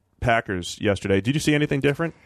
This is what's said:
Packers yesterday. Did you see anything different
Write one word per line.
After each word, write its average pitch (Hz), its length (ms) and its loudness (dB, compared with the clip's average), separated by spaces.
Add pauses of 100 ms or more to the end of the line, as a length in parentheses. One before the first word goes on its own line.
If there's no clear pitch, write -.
(200)
Packers 113 600 -2
yesterday. 98 400 2
Did 123 160 -2
you 156 40 0
see 151 140 2
anything 147 260 0
different 143 340 -2 (100)